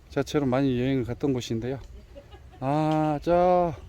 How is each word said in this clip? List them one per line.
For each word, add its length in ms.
자체로 380
많이 340
여행을 240
갔던 300
곳인데요. 440
아, 640
저 520